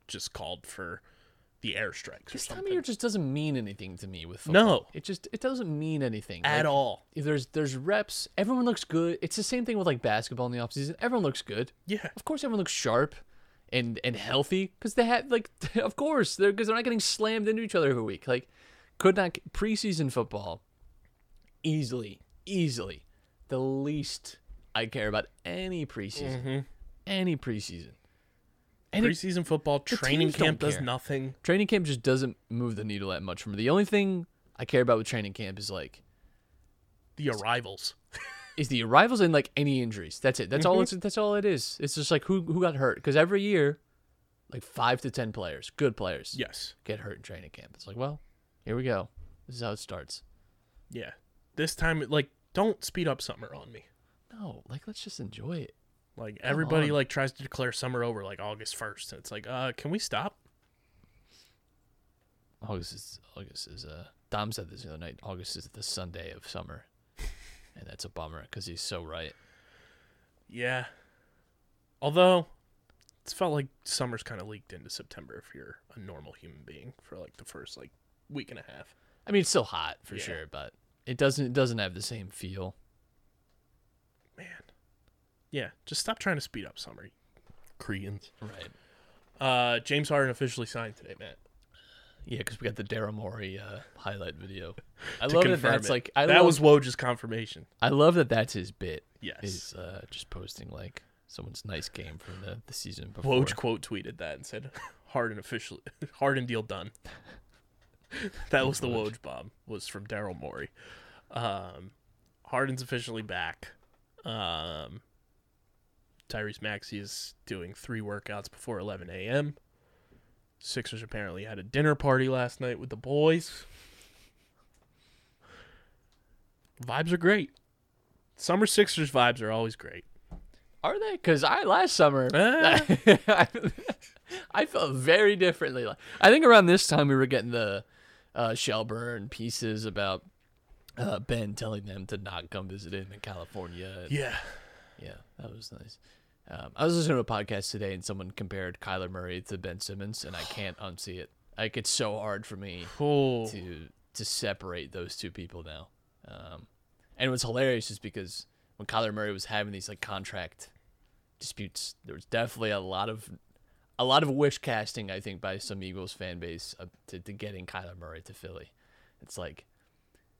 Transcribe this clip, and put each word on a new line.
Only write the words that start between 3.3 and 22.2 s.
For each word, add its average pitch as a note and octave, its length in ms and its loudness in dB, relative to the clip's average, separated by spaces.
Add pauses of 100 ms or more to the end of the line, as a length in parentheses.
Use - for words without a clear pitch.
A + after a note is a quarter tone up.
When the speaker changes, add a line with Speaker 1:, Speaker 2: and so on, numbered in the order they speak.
Speaker 2:
mean D3 240 0
anything G2 420 -8
to G2+ 80 -14
me F2+ 180 -10
with F2 160 -12
football. F3+ 240 8
Speaker 1:
No. F#3 300 6
Speaker 2:
It D3+ 80 -10
just, - 300 -8
it A3 80 -6
doesn't B3 360 -2
mean D3+ 280 -2
anything. G#2+ 420 -4
Speaker 1:
At D3+ 180 4
Speaker 2:
Like, D3 80 2
Speaker 1:
all. C3+ 340 0 (100)
Speaker 2:
there's, D3 300 0
there's C#3+ 300 -2
reps. G3 520 -2 (100)
Everyone A#3+ 260 2
looks A#3+ 200 0
good. E3 360 0
It's - 160 -4
the G#3+ 60 0
same B3 240 -2
thing A3+ 100 0
with, F#3 120 2
like, B2+ 120 2
basketball A2+ 460 0
in A#2+ 60 -4
the B2 60 -4
offseason. C#3 420 -4
Everyone A#3+ 240 0
looks C3+ 180 -2
good. A2+ 300 -4 (140)
Speaker 1:
Yeah. G3+ 280 -4
Speaker 2:
Of - 100 -14
course D4 200 -4
everyone A3+ 140 0
looks F3 140 -2
sharp B2+ 440 2 (540)
and, A#2 320 -2
and A#2+ 140 0
healthy D3 640 0
'cause G#3+ 140 -4
they A#3+ 100 6
had, B3 260 0
like, A#3 200 0 (140)
<laughs> C3+ 120 -4
of - 200 0
course. C#4+ 400 2
They're, G3 180 6
'cause G#3+ 140 0
they're A3+ 80 2
not A#3 80 0
getting A#3 160 2
slammed A3 480 0
into A3 140 2
each G#3+ 120 -2
other D#3 160 6
every A#2+ 120 2
week. G#2 240 -6
Like, B2+ 220 0 (500)
could F#3+ 180 8
not, F3+ 200 2 (160)
preseason G3 580 0
football, G2+ 520 -4 (1000)
easily, B2 580 -2 (260)